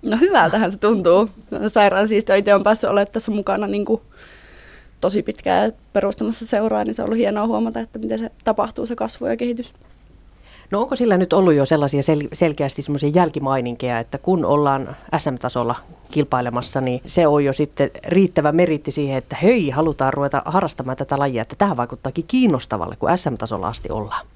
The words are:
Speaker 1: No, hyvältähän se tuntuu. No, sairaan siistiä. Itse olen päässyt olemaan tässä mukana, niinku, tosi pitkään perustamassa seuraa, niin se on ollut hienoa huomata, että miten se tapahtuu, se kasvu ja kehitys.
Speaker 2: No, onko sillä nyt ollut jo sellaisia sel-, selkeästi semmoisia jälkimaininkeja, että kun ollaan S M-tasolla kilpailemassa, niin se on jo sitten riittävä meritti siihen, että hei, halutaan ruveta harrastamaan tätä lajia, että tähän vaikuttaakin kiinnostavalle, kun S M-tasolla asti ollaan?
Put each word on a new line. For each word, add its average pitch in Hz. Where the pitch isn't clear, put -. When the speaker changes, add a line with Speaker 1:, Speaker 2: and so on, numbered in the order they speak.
Speaker 1:
No, 214
hyvältähän 220
se 202
tuntuu. 202
No, 208
sairaan 202
siistiä. 214
Itse 202
olen 196
päässyt 214
olemaan 202
tässä 220
mukana, 202
niinku, 208
tosi 202
pitkään 185
perustamassa 208
seuraa, 214
niin 220
se 226
on 202
ollut 226
hienoa 208
huomata, 226
että 226
miten 220
se 226
tapahtuu, 226
se 233
kasvu 226
ja 233
kehitys. 240
Speaker 2:
No, 202
onko 262
sillä 220
nyt 180
ollut 180
jo 139
sellaisia 143
sel-, 147
selkeästi 147
semmoisia 143
jälkimaininkeja, 131
että 117
kun 175
ollaan 139
S -
M-tasolla 123
kilpailemassa, 123
niin 123
se 170
on 147
jo 135
sitten 143
riittävä 170
meritti 160
siihen, 135
että 127
hei, 190
halutaan 135
ruveta 143
harrastamaan 135
tätä 139
lajia, 135
että -
tähän 202
vaikuttaakin 127
kiinnostavalle, 131
kun -
S 175
M-tasolla 110
asti -
ollaan? 107